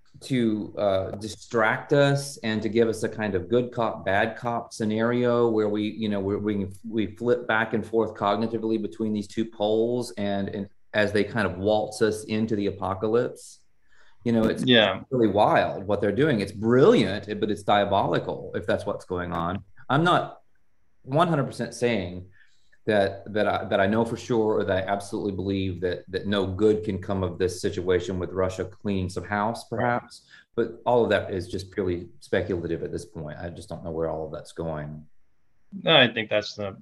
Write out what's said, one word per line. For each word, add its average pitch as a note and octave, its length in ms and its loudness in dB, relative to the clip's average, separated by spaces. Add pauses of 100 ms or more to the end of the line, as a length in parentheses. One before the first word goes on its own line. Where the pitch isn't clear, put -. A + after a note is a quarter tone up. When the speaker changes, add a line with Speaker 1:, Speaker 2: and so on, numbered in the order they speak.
(200)
Speaker 1:
to, A2 580 0
uh, G2 340 0
distract A2 800 -2
us C#3+ 520 4
and A2 180 0
to A2 80 -2
give A2+ 200 4
us - 140 -4
a G#2+ 60 -2
kind G#2+ 240 -2
of F2 160 -4
good A#2+ 220 2
cop, A2 340 -2
bad G#2 320 2
cop A#2 360 -6
scenario A#2+ 760 2
where G#2+ 180 2
we, G#2 160 0
you G#2+ 260 -4
know, G#2 100 -2
we, G2 160 0
we, G2+ 320 -2 (200)
we G#2+ 280 0
flip A#2+ 320 2
back A2+ 260 2
and G#2 120 -2
forth A2+ 280 0
cognitively A2 680 0
between G#2+ 320 -4
these G#2 140 -4
two A2 180 -4
poles A2+ 720 0
and, G2+ 320 -2
and G2+ 200 -8 (240)
as G#2+ 200 2
they G#2 100 4
kind G#2 240 0
of F2 100 -6
waltz G#2+ 440 0
us G#2+ 240 2
into G#2+ 300 -2
the G2+ 120 0
apocalypse. G2+ 920 -2 (640)
You A#2+ 80 0
know, A2+ 140 4
it's - 200 0
Speaker 2:
Yeah. G#2 440 4
Speaker 1:
really A#2+ 180 4
wild G2+ 560 2
what G2+ 160 0
they're G2+ 140 2
doing. B2+ 260 2
It's G2 140 -4
brilliant, A#2 760 4 (140)
but G#2 100 0
it's G2+ 120 -6
diabolical G#2 920 0
if F#2 100 -6
that's G2+ 200 0
what's G2 180 -6
going F2 300 -4
on. E2+ 280 -4 (280)
I'm D3 160 2
not E3 340 0 (600)
one D3+ 260 2
hundred D3+ 160 2
percent A#2 300 -6
saying F#2 540 -2 (580)
that, G#2 480 2
that G#2 140 2
I, F#2 180 0
that G2+ 160 2
I G2 60 4
know A2+ 180 2
for A#2 120 -4
sure, G#2+ 420 2
or G2+ 40 0
that F#2 220 0
I G2+ 60 -2
absolutely G2+ 420 -4
believe F#2+ 480 -4
that, F2+ 280 -2
that F#2+ 180 -4
no G2+ 180 0
good G#2 380 2
can F#2+ 180 -4
come F#2+ 220 -2
of E2+ 140 -4
this F2+ 240 -2
situation F#2 580 0
with F2 120 -4
Russia F#2 340 -2
cleaning F#2+ 440 -4
some F#2 140 -6
house, G#2 420 -4
perhaps. A#2+ 560 -4 (340)
But - 300 -2
all A#2+ 180 6
of G2+ 60 2
that G2 240 2
is F2+ 140 -4
just F#2+ 240 -8
purely F2+ 360 -2 (120)
speculative E2+ 640 -2
at D2 80 -6
this E2 140 -8
point. D2+ 340 -12
I F2+ 100 -10
just E2+ 200 -14
don't - 140 -12
know E2 80 -8
where D#2+ 180 -2
all D#2 160 -6
of D2+ 60 -12
that's D#2+ 200 -14
going. D2+ 520 -8 (800)
Speaker 2:
No, E3 140 4
I B2+ 120 8
think A2 220 -4
that's G#2+ 260 0
the, G2 260 -8